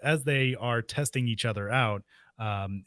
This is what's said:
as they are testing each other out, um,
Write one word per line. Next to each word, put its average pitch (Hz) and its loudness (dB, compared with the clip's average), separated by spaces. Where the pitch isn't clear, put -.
as 147 2
they 131 2
are 117 0
testing 131 -2
each 113 0
other 101 -2
out, 110 2
um, 98 -4